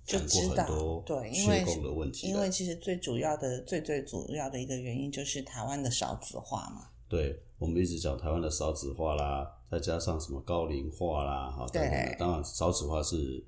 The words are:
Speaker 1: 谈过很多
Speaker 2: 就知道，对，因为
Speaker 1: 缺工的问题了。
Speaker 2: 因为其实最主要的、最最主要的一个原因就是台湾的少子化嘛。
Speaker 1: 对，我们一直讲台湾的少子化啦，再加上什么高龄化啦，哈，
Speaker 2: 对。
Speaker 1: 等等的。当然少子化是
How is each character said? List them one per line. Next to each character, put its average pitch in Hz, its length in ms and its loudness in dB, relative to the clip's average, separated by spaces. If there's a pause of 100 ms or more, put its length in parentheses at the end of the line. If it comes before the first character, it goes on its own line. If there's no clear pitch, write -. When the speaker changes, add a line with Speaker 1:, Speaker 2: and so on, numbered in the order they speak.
Speaker 1:
谈 - 200 0
过 175 140 4
很 180 80 4
多 - 0 -
Speaker 2:
就 - 0 -
知 - 80 2
道， 80 480 2
对， 127 260 -2
因 202 160 2
为 202 120 8
Speaker 1:
缺 180 80 2
工 170 160 2
的 - 100 -2
问 147 180 0
题 - 160 -6
了。 190 60 0
Speaker 2:
因 208 80 2
为 190 80 4
其 185 160 0
实 170 120 -2
最 180 200 -2
主 147 220 -2
要 151 180 2
的、 127 280 -2
最 160 180 -2
最 143 200 0
主 104 280 -6
要 139 180 -2
的 135 100 -4
一 127 60 -2
个 131 100 -4
原 123 240 -2
因 139 140 -2
就 139 100 -4
是 139 200 -2
台 117 220 -8
湾 143 180 -2
的 123 80 0
少 - 240 0
子 - 240 -8
化 - 320 -6
嘛。 - 180 -14 (180)
Speaker 1:
对， 73 320 0 (200)
我 - 80 0
们 85 160 4
一 90 40 4
直 82 140 -2
讲 67 160 0
台 78 140 -2
湾 85 100 2
的 78 100 0
少 78 220 2
子 69 220 -4
化 78 200 2
啦， 71 320 0 (240)
再 85 80 0
加 82 220 0
上 82 180 0
什 73 140 -6
么 67 80 -4
高 85 240 2
龄 73 260 0
化 78 320 2
啦， 67 280 -2
哈， 64 200 -4
Speaker 2:
对。 - 120 2
Speaker 1:
等 - 80 2
等 69 160 2
的。 - 120 -4
当 87 140 2
然 78 100 0
少 85 300 2
子 73 140 0
化 78 160 2
是 69 460 0